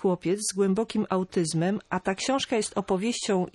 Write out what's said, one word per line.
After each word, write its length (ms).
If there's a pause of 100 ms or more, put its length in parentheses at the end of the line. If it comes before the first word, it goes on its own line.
chłopiec 400 (120)
z 40
głębokim 520
autyzmem, 800
a 120
ta 140
książka 420
jest 220
opowieścią 760